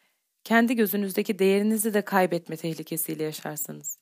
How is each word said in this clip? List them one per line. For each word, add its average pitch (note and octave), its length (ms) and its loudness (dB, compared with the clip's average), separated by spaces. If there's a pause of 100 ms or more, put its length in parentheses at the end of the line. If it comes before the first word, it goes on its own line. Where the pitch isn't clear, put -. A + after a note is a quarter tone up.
(440)
kendi A#3 320 4
gözünüzdeki G3+ 600 0
değerinizi G3+ 560 2
de G#3 80 2
kaybetme F3 540 0
tehlikesiyle D#3+ 640 -6
yaşarsınız. D3+ 800 -8